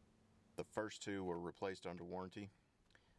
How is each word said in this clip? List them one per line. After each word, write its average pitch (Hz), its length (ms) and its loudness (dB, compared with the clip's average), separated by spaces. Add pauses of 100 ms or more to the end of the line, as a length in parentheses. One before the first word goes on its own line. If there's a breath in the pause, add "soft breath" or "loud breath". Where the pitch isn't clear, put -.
(560)
the 78 80 0
first - 380 0
two 98 220 2
were 87 160 2
replaced 92 480 0
under 90 160 -2
warranty 92 460 -4 (680 loud breath)